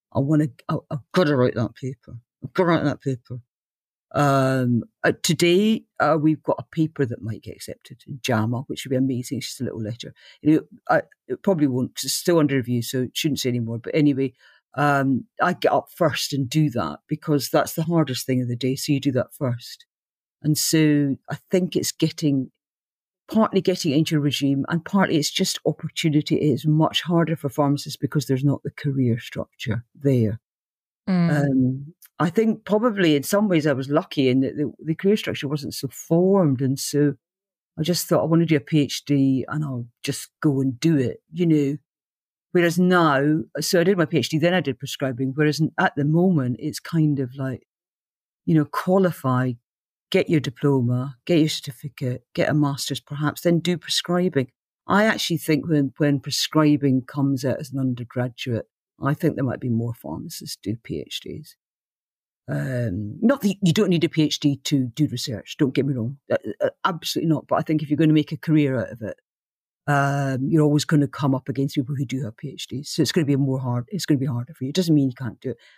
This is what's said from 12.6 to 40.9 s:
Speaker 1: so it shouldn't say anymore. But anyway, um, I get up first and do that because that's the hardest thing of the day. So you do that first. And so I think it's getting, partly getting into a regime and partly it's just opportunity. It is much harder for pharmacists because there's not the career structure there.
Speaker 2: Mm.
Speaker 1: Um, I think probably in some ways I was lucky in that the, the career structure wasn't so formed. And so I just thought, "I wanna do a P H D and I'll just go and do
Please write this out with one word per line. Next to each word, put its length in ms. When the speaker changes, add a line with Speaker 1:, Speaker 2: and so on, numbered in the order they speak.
Speaker 1:
so 200
it 140
shouldn't 240
say 80
anymore. 300
But 160
anyway, 400
um, 520
I 140
get 180
up 220
first 400
and 160
do 200
that 380
because 420
that's 240
the 100
hardest 420
thing 160
of 60
the 80
day. 200
So 160
you 80
do 120
that 220
first. 520
And 160
so 580
I 60
think 240
it's 160
getting, 580
partly 320
getting 320
into 240
a 40
regime 480
and 160
partly 340
it's 120
just 360
opportunity. 720
It 160
is 140
much 360
harder 340
for 120
pharmacists 480
because 300
there's 180
not 200
the 80
career 480
structure 640
there. 460
Speaker 2:
Mm. 220
Speaker 1:
Um, 640
I 120
think 340
probably 520
in 80
some 240
ways 180
I 60
was 180
lucky 380
in 120
that 160
the, 160
the 120
career 200
structure 320
wasn't 260
so 140
formed. 760
And 160
so 360
I 40
just 260
thought, 140
"I 40
wanna 200
do 100
a 40
P 200
H 240
D 440
and 160
I'll 220
just 280
go 200
and 200
do 180